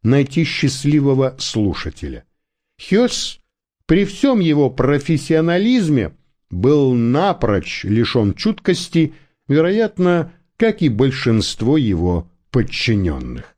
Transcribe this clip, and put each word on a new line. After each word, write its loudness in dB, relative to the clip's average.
найти 0
счастливого 0
слушателя. -6
Хес -2
при 2
всем 0
его 2
профессионализме 0
был 2
напрочь 0
лишен 0
чуткости, -2
вероятно, 0
как 0
и 4
большинство 0
его 0
подчиненных. -4